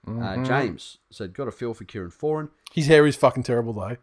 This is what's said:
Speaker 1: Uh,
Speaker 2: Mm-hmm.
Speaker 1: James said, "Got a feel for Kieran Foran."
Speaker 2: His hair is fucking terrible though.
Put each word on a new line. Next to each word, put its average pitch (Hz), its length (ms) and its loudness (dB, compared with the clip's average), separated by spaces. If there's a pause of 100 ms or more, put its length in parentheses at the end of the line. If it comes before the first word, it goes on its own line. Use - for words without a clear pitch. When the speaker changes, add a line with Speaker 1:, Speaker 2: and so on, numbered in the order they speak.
Speaker 1:
Uh, - 40 -10
Speaker 2:
Mm-hmm. 117 340 -6
Speaker 1:
James 127 520 -4 (140)
said, 95 240 -14
"Got 135 140 -8
a 107 40 -10
feel 117 220 -8
for 104 100 -16
Kieran 92 260 -12
Foran." 151 380 -6 (240)
Speaker 2:
His 156 140 -2
hair 151 200 8
is 143 80 2
fucking 127 280 2
terrible 117 320 -2
though. 104 280 -8